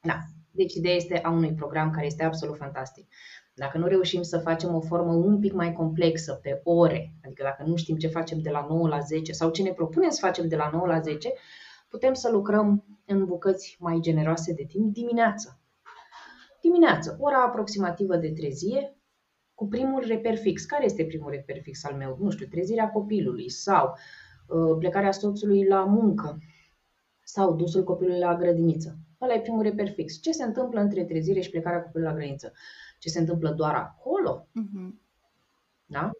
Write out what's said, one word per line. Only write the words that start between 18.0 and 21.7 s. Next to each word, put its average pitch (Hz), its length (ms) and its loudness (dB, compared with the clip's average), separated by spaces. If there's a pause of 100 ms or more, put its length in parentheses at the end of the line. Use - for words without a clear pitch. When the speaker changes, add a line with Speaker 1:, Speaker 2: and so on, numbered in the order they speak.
Speaker 1:
de 160 160 0
trezire, 175 640 -4 (580)
cu 208 140 -6
primul 262 380 -2
reper 220 300 0
fix. 202 280 -2
Care 285 200 -2
este 160 200 0
primul 151 260 -8
reper 139 320 -10
fix 131 220 -16